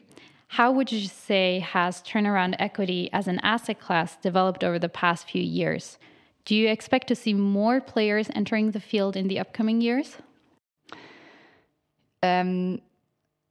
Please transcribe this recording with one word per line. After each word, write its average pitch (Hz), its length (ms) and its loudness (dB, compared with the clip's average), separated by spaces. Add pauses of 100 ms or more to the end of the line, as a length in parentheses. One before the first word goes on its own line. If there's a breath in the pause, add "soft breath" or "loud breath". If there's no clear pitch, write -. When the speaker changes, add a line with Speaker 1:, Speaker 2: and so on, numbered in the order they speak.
(480 loud breath)
Speaker 1:
how 247 220 4
would 262 220 0
you 202 160 -2
say 185 500 0
has 180 440 -2
turnaround 202 560 0
equity 185 540 -2
as 190 160 -2
an 180 140 0
asset 220 380 0
class 170 360 0
developed 185 480 0
over 170 140 0
the 170 100 0
past 170 400 -2
few 175 140 -2
years? 165 560 -4 (460 soft breath)
Do 214 100 0
you 220 140 4
expect 233 400 0
to 240 80 0
see 214 180 0
more 202 460 2
players 214 540 0
entering 214 360 0
the 208 100 -4
field 196 360 0
in 190 100 -2
the 185 140 -2
upcoming 220 400 0
years? 240 360 0 (2000 loud breath)
Speaker 2:
Um, 180 580 0 (720)